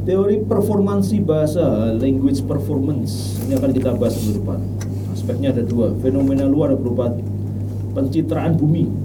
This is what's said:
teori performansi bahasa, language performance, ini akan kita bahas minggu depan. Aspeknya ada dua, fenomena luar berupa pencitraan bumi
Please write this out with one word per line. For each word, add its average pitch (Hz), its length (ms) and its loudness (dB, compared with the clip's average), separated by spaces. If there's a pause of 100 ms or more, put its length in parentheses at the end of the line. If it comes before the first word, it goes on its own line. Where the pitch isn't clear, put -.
teori 202 400 2
performansi 202 800 2
bahasa, 151 720 2
language 135 480 2
performance, 147 1040 -2
ini 269 80 -2
akan - 160 0
kita 123 240 0
bahas 110 240 0
minggu 101 240 -2
depan. 98 160 -4 (580)
Aspeknya - 320 -2
ada 120 160 0
dua, 110 340 0
fenomena 135 460 2
luar 139 320 2
berupa 120 340 -2 (880)
pencitraan 160 580 0
bumi 165 300 2 (200)